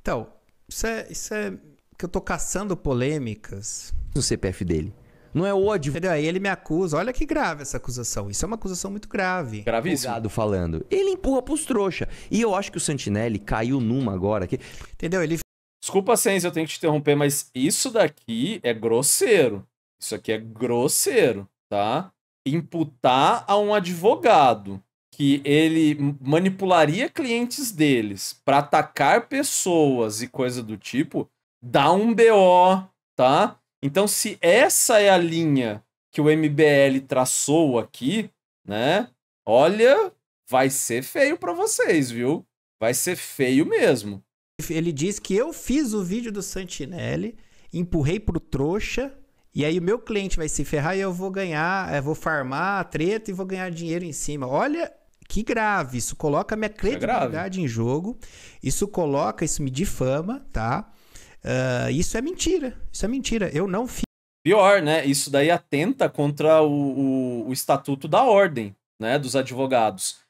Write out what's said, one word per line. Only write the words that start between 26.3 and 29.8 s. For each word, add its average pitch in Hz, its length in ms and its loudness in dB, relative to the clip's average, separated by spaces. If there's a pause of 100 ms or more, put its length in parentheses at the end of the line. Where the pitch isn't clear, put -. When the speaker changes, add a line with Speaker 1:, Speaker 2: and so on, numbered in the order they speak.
Speaker 3:
clientes 240 600 -4
deles 123 760 0
pra 139 140 4
atacar 151 680 2
pessoas 143 920 0